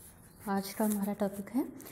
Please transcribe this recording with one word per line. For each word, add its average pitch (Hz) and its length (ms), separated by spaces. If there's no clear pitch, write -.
आज 196 260
का 220 120
हमारा 208 280
topic 202 360
है 269 160